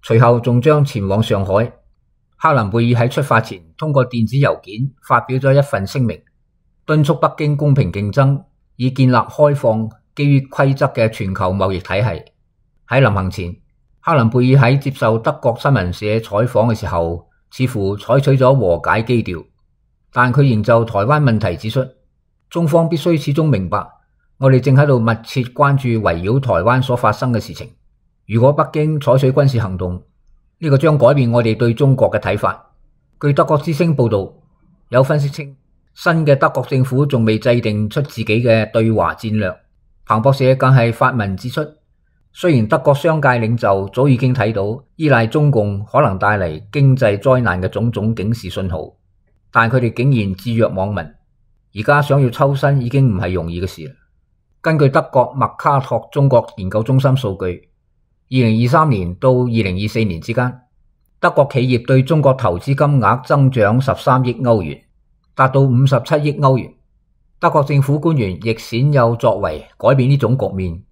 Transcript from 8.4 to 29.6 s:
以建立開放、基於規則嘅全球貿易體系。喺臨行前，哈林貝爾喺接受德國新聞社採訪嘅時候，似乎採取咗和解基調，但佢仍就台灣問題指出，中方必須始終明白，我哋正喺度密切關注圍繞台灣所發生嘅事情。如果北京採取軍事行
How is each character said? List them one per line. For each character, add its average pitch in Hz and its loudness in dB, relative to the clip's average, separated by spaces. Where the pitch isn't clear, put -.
以 127 -4
建 127 2
立 127 2
開 147 2
放、 110 -2
基 147 -4
於 139 4
規 139 0
則 147 0
嘅 113 0
全 101 -6
球 92 -2
貿 95 -2
易 92 -4
體 92 -8
系。 98 -4
喺 127 2
臨 117 4
行 95 -2
前， 85 -10
哈 170 -2
林 117 2
貝 127 2
爾 123 6
喺 139 2
接 139 -4
受 113 0
德 113 -2
國 120 -2
新 143 0
聞 92 0
社 104 -10
採 110 -2
訪 117 0
嘅 110 0
時 107 -12
候， 85 -4
似 - -4
乎 101 -4
採 120 0
取 139 2
咗 131 4
和 90 0
解 92 0
基 113 -2
調， 87 -10
但 123 2
佢 139 2
仍 110 0
就 117 2
台 101 -4
灣 135 0
問 113 2
題 90 -2
指 110 -8
出， 131 -2
中 170 -2
方 165 2
必 160 -2
須 165 0
始 143 -4
終 156 0
明 98 0
白， 98 -4
我 135 2
哋 127 4
正 131 2
喺 143 6
度 135 2
密 113 0
切 - -6
關 139 0
注 135 -2
圍 85 -2
繞 107 0
台 131 -2
灣 120 0
所 131 -2
發 113 0
生 123 -4
嘅 113 -2
事 - -10
情。 110 -16
如 107 -2
果 131 6
北 156 0
京 156 -2
採 131 2
取 135 2
軍 139 2
事 123 0
行 95 -4